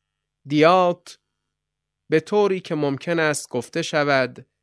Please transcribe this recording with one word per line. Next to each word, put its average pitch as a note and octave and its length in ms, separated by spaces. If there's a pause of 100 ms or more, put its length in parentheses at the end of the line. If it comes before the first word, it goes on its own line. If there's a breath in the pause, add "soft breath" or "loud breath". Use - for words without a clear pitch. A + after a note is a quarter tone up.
(480)
دیات، F3 720 (920)
به D#3+ 100
طوری G3 400
که - 160
ممکن D3 440
است D3+ 300
گفته C3 320
شود C3+ 640 (180)